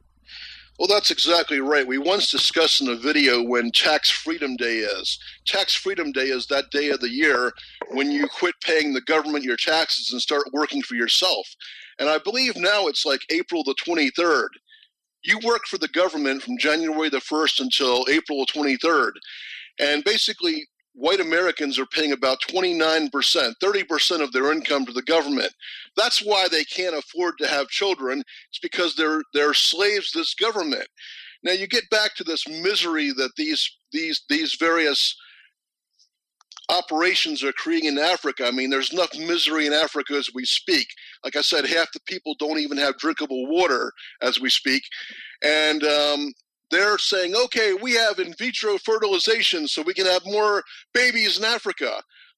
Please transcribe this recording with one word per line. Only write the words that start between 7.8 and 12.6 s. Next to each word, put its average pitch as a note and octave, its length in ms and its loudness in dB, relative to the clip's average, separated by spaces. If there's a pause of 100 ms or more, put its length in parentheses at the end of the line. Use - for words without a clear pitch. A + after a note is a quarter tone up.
when C#3 220 0
you C#3+ 180 0
quit - 340 -2
paying D#3 300 2
the C3 80 -2
government D3+ 420 0
your C3+ 140 -2
taxes - 560 0
and B2 80 -4
start C#3+ 320 0
working C#3+ 280 0
for B2 140 -8
yourself. A#2 500 2 (540)
And C#3+ 80 0
I D#3 100 4
believe A3+ 380 -2
now F#3+ 320 2